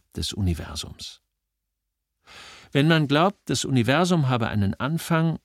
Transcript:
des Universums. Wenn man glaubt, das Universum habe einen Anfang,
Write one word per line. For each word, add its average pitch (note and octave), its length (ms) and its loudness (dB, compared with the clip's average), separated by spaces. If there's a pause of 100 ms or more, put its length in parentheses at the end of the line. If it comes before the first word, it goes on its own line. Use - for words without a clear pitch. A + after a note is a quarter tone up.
(160)
des - 180 -6
Universums. D#2+ 880 -6 (1500)
Wenn C#3+ 160 2
man D#3+ 200 4
glaubt, D#3 420 0
das C#3 160 -2
Universum C#3 640 2
habe A#2+ 200 0
einen G2 260 0
Anfang, D#3+ 680 -2